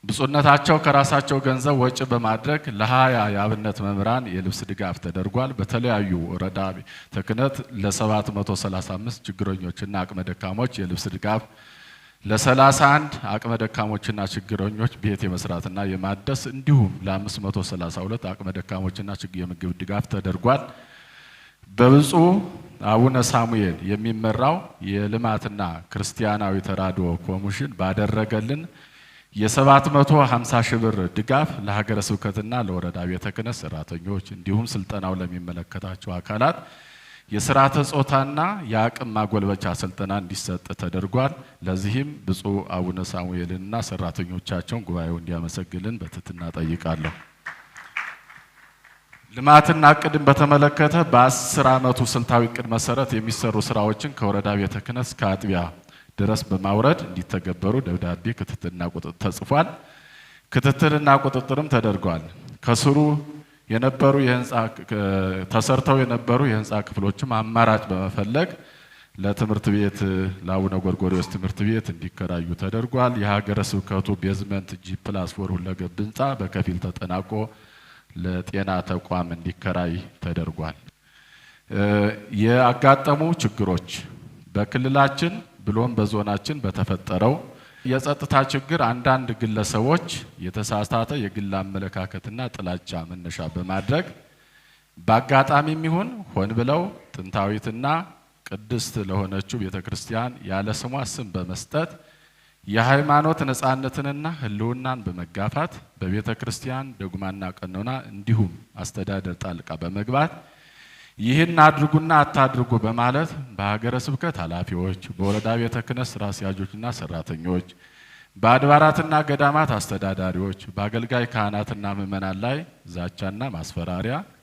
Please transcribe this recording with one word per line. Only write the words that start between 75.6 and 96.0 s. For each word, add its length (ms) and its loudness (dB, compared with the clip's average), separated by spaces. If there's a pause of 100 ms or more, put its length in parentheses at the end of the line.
ህንፃ 220 -6 (160)
በከፊል 460 -4
ተጠናቆ 500 -6 (840)
ለጤና 560 -4 (120)
ተቋም 480 -4
እንዲከራይ 600 -4 (280)
ተደርጓል። 580 -6 (920)
እ፣ 120 -2 (580)
ያጋጠሙ 800 4 (140)
ችግሮች 540 -2 (600)
በክልላችን 840 2 (280)
ብሎም 320 0
በዞናችን 640 0
በተፈጠረው 760 0 (520)
የጸጥታ 500 -2 (100)
ችግር 360 -2
አንዳንድ 520 2
ግለሰቦች 720 0 (320)
የተሳሳተ 760 -2
የግል 380 -4
አመለካከትና 840 -6 (120)
ጥላቻ 540 -8
መነሻ 320 -12 (120)
በማድረግ 560 -2 (920)
በአጋጣሚም 840 2
ይሁን 260 0 (180)